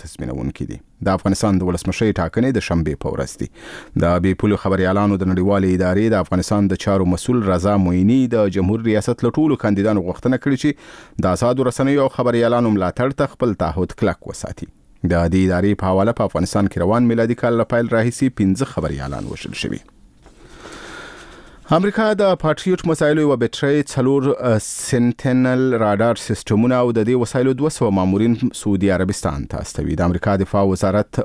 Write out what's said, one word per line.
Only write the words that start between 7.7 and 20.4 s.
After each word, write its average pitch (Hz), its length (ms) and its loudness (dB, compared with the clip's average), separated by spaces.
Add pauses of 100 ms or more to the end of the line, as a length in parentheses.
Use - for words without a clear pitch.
معیني 95 340 2 (140)
د 107 120 4 (120)
جمهور 104 320 0
ریاست 107 360 0
له 117 120 -2
ټولو 151 260 2
کاندیدانو 101 420 2
غوښتنه 123 380 -2
کړې 139 180 0
چې 151 80 2 (560)
د 92 120 2
آزادو 127 320 0
رسنیو 139 340 2
او 131 40 2 (100)
خبریالانو 117 580 2
ملاتړ 101 460 -2
ته 139 120 -2
خپل 117 300 0
تعهد 85 380 -4
کلک - 280 -2
وساتي. - 400 -12 (340)
د 87 80 2 (200)
دې 95 160 4
ادارې 92 340 0
په 95 80 0
حواله، 98 300 2
په 104 100 0
افغانستان 95 400 0
کې 87 160 -2
روان 117 240 2
میلادي 117 320 0
کال 120 200 2
له - 120 -4
پیل 117 220 0
راهیسې 120 420 0
پنځه 98 380 0
خبریالان 69 560 -6
وژل - 320 -12
شوي. - 180 -6 (1900)